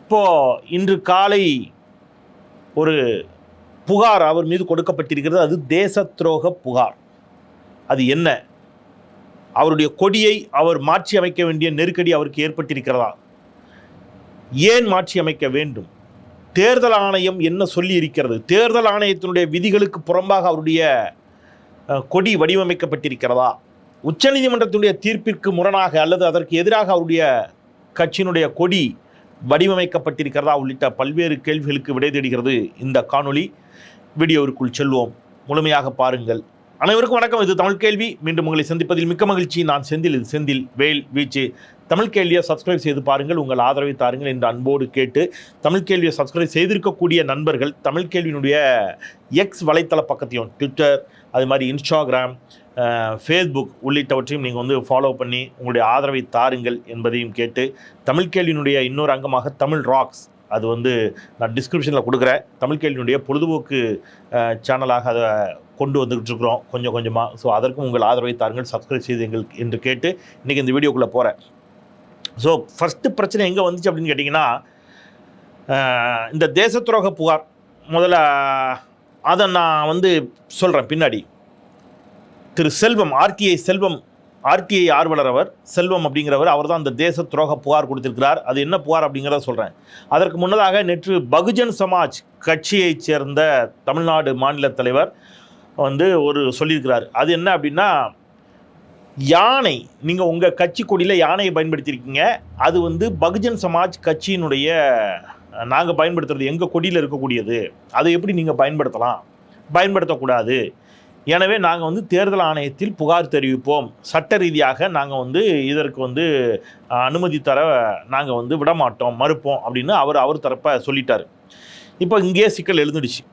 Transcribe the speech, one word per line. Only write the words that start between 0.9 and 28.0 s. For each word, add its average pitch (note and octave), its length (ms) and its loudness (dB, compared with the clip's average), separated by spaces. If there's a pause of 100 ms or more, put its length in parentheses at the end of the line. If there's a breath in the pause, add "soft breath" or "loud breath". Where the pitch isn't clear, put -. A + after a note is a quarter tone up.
காலை F#3 680 2 (1040)
ஒரு C#3+ 500 0 (600)
புகார் G#3 360 4
அவர் D#3+ 240 2
மீது F3 180 0
கொடுக்கப்பட்டிருக்கிறது. D#3+ 760 -2
அது D#3 280 2
தேச F#3+ 380 2
துரோக D#3+ 460 -2
புகார். B2 460 -2 (920)
அது C3 200 0
என்ன? D3 360 0 (1080)
அவருடைய D3+ 400 2
கொடியை G#3 580 2
அவர் D#3 280 2
மாற்றி E3 380 0
அமைக்க F3 280 0
வேண்டிய D#3+ 260 0
நெருக்கடி F3 420 0
அவருக்கு D3 340 -2
ஏற்பட்டிருக்கிறதா? C3 680 -2 (1400 loud breath)
ஏன் A3 320 4
மாற்றி F#3 340 0
அமைக்க D#3 300 -2
வேண்டும்? C3 380 -4 (680)
தேர்தல் A#3 380 4
ஆணையம் F#3+ 480 2
என்ன F3 260 2
சொல்லி F3+ 280 -2
இருக்கிறது? C#3 520 0
தேர்தல் A3+ 400 4
ஆணையத்தினுடைய F#3 640 0
விதிகளுக்கு G3 520 0
புறம்பாக F#3 460 0
அவருடைய, D#3 680 0 (760 soft breath)
அஹ், C#3 200 -4
கொடி F#3 280 2
வடிவமைக்கப்பட்டிருக்கிறதா? D3+ 1200 0 (480)
உச்சநீதிமன்றத்தினுடைய A#3 920 2
தீர்ப்பிற்கு G#3+ 540 -2
முரணாக F3+ 500 2
அல்லது F3+ 240 2
அதற்கு E3 320 0
எதிராக G3+ 340 2
அவருடைய D#3+ 580 0 (460)
கட்சியினுடைய E3+ 580 0